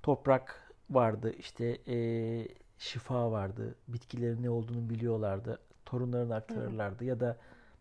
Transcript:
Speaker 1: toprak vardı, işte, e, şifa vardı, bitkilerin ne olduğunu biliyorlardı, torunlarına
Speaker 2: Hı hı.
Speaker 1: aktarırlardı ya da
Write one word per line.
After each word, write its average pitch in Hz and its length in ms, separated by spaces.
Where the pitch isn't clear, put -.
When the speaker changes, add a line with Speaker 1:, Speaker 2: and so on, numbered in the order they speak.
Speaker 1:
toprak - 720
vardı, 110 480
işte, - 480
e, 123 100
şifa 120 520
vardı, 110 440
bitkilerin 120 540
ne 123 80
olduğunu 117 400
biliyorlardı, 110 680
torunlarına 123 480
Speaker 2:
Hı 110 40
hı. 107 40
Speaker 1:
aktarırlardı 113 640
ya 127 160
da 120 160